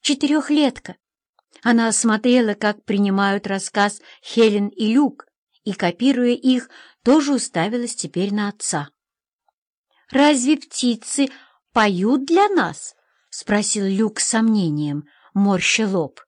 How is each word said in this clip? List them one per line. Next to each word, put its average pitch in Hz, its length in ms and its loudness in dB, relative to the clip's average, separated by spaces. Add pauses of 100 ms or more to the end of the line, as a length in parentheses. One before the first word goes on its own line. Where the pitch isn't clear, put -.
Четырёхлетка. 294 920 -2 (640)
Она 233 280 2
осмотрела, 226 640 2
как 208 320 -4
принимают 196 600 0
рассказ 202 560 -2 (220)
Хелен 208 460 2
и 214 240 -2
Люк, 277 340 0 (360)
и, 202 100 -6
копируя 240 580 0
их, 247 380 0 (340)
тоже 285 300 4
уставилась 226 640 -4
теперь 185 380 -4
на 208 160 -2
отца. 151 400 -8 (1200)
«Разве 285 480 2
птицы 254 720 -4 (420)
поют 214 540 0
для 381 240 2
нас?» — 220 460 -4 (340)
спросил 208 560 -2
Люк 208 340 -2
с - 60 -2
сомнением — 156 800 0 (280)
морща 202 540 0
лоб. 175 400 -4